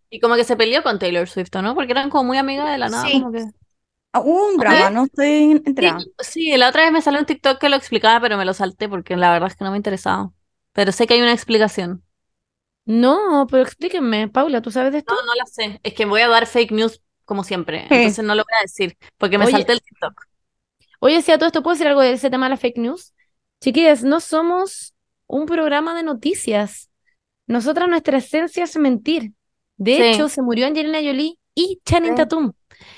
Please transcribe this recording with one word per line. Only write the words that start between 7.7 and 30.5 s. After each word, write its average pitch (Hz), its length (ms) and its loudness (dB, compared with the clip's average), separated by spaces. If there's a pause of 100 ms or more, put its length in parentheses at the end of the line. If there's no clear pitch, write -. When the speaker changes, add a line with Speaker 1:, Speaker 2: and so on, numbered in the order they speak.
Speaker 1:
explicaba, 226 460 2
pero 214 160 0
me 196 80 -2
lo 190 80 -2
salté 190 340 -6
porque 185 300 -6
la 180 140 4
verdad 170 180 0
es - 60 -16
que - 100 -10
no 190 60 -6
me 202 60 -4
interesaba. 196 540 -4 (400)
Pero 196 200 0
sé 226 160 0
que 233 80 4
hay 240 60 4
una 240 120 4
explicación. 208 680 -2 (840)
Speaker 3:
No, 277 640 2
pero 262 140 4
explíquenme, 254 640 -4
Paula, 262 340 0
¿tú 233 80 -8
sabes 254 220 -2
de 294 80 -4
esto? 233 160 -4
Speaker 1:
No, 240 100 -4
no 240 80 -2
la 247 140 -4
sé. 214 360 -8
Es 214 120 -8
que 220 100 -2
voy 208 160 2
a 240 60 4
dar 233 180 4
fake 233 280 0
news 220 280 -2 (240)
como 196 180 -6
siempre, 170 460 -8
Speaker 2:
Sí. 285 60 4
Speaker 1:
entonces 226 280 2
no 214 120 -2
lo 214 80 0
voy - 160 -10
a - 20 2
decir 190 360 -6 (200)
porque 202 220 0
me 208 60 4
Speaker 3:
Oye. 247 80 4
Speaker 1:
salté 247 200 4
el 240 80 -2
TikTok. - 320 -10 (840)
Speaker 3:
Oye, 311 240 2
sí, - 80 2
a 311 80 6
todo 320 80 2
esto, 320 160 -2
¿puedo 339 100 0
decir 311 140 -2
algo 277 140 4
de 254 100 4
ese 262 180 -2
tema 254 160 -2
de 254 60 -2
la 269 60 -4
fake 240 200 -4
news? 240 360 -8 (480)
Chiquillas, 277 420 4
no 285 160 2
somos 349 760 -4 (320)
un 294 220 -6
programa 320 480 -2
de 339 80 -8
noticias. 226 880 -4 (560)
Nosotras, 294 420 0
nuestra 311 280 0
esencia 330 480 -4
es 330 120 -8
mentir. 254 560 -2 (440)
De 208 200 0
Speaker 1:
Sí. 240 60 6
Speaker 3:
hecho, 233 260 4
se 277 140 -6
murió 240 240 0